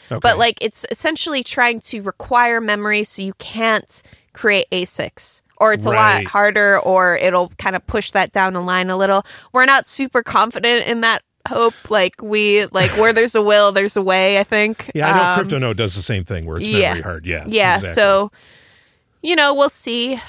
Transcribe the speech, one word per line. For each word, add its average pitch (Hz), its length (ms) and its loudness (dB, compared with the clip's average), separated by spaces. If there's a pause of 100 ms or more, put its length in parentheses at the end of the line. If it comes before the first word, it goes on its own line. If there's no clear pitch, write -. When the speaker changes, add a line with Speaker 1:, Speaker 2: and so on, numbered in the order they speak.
(100)
Speaker 1:
Okay. 113 120 -6
Speaker 2:
but, 226 160 4
like, 233 240 2
it's - 280 -8
essentially 302 540 -4
trying 240 360 -2
to 226 200 -10
require 233 580 -2
memory 208 460 -2
so - 160 -12
you 190 140 -8
can't - 680 -4 (300)
create 202 380 0
asics. - 720 -8 (160)
Or 214 160 4
it's 208 100 -6
a 214 60 0
lot 208 60 0
Speaker 1:
Right. 214 300 2
Speaker 2:
harder, 202 520 2
or 185 400 2
it'll 180 400 0
kind 190 180 -4
of 175 100 -8
push - 260 -6
that 185 200 -2
down 190 220 0
the 180 80 -4
line 185 260 -2
a 185 80 -2
little. 196 300 2 (260)
We're 254 140 4
not 269 200 4
super 254 360 -4
confident 233 640 0
in 233 160 -2
that 226 200 0 (240)
hope. 233 280 0 (160)
Like, 190 320 2
we, 208 460 2
like, 185 240 0
where 220 200 4
there's 226 220 0
a 220 80 4
will, 208 300 6
there's 202 260 0
a 196 40 -2
way, 190 360 2
I 202 60 2
think. 214 500 -2
Speaker 1:
Yeah, 156 180 0
I 196 40 4
know 180 260 2
Speaker 2:
Um, 196 60 -4
Speaker 1:
CryptoNote 131 280 -2
does 101 200 -2
the 101 60 -6
same 95 220 -4
thing 82 220 -8
where 80 100 -8
it's 190 100 -6
Speaker 2:
yeah. 202 220 2
Speaker 1:
memory 87 140 -6
hard. 82 240 -10
Yeah, 85 200 -6
Speaker 2:
Yeah, 202 280 2
Speaker 1:
exactly. 190 180 -4
Speaker 2:
so, 202 400 2 (920)
you 330 140 -2
know, 285 160 2
we'll 277 160 2
see. 240 500 -6 (100)